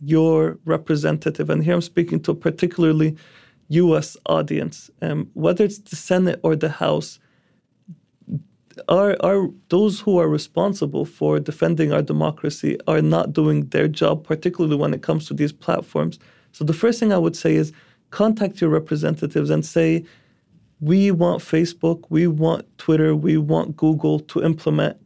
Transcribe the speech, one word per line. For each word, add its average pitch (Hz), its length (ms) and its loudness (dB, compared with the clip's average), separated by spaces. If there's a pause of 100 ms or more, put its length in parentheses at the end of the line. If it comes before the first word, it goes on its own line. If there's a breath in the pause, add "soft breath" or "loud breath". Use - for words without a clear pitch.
your 160 640 2
representative. 156 840 -2
And 151 140 0
here 170 100 2
I'm 175 80 2
speaking 170 400 -2
to 165 100 -2
a 156 40 -4
particularly 160 800 0 (540 loud breath)
U 160 280 4
S 151 280 -6
audience. 151 640 -4 (120)
Um, 156 320 -4
whether 175 320 0
it's 202 140 -4
the - 160 -16
Senate 180 480 0
or 160 120 0
the 151 140 -2
House, 156 500 -4 (1700)
our, 196 360 4
our, 190 260 2 (180)
those 202 320 2
who 196 180 2
are 160 120 2
responsible 151 760 -2
for 151 340 0
defending 156 520 0
our 151 100 2
democracy 151 760 -2 (100)
are 156 140 2
not 156 320 0
doing 151 340 0
their 151 200 0
job, 156 360 0
particularly 160 520 -2
when 147 180 -2
it 143 100 -8
comes 156 240 -4
to 151 60 -10
these 147 180 -2
platforms. 165 680 -4 (340 soft breath)
So - 120 -8
the 151 100 2
first 233 260 0
thing 214 140 2
I 185 40 2
would 170 180 0
say 160 200 0
is 156 180 0 (360 soft breath)
contact 214 520 0
your 165 100 2
representatives 156 800 -2
and 156 120 0
say, 165 400 0 (760 soft breath)
"We 190 320 4
want 175 320 0
Facebook, 165 680 -2
we 160 160 2
want 160 400 0 (140)
Twitter, 156 360 2
we 156 220 0
want 156 380 -2
Google 156 460 0
to - 220 -4
implement 156 520 -2 (100)